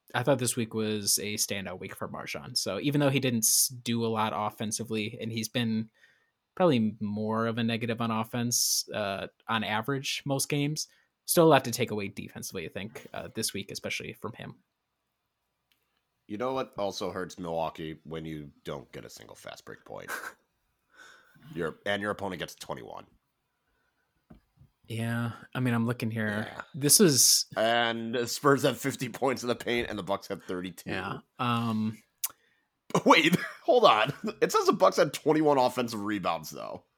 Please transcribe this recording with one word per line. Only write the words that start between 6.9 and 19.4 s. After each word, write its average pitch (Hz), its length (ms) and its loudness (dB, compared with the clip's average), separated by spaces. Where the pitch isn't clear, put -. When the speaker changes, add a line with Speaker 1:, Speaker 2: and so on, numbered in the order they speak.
Speaker 1:
more 107 460 -2
of 113 120 -2
a 117 60 0
negative 113 360 -2
on 117 120 0
offense, 120 800 0
uh, 98 320 -4
on 110 160 0
average 110 600 -2
most 139 240 0
games, 147 380 -2
still 170 200 6
a - 20 10
lot 139 160 8
to 123 80 -2
take 120 180 -2
away 104 180 -4
defensively, 92 580 -10
I - 20 -8
think, - 440 -12
uh, - 220 -10
this - 180 -4
week, 98 200 -8
especially - 400 -8
from - 220 -12
him. 95 200 -14
Speaker 2:
You 104 100 -8
know 123 160 -2
what 131 240 -4
also 98 320 -4
hurts 90 280 -8
Milwaukee? 82 640 -6
When 80 200 -10
you 76 260 -10
don't 71 280 -10
get 60 120 -16
a 55 60 -18
single 50 260 -20
fast - 300 -16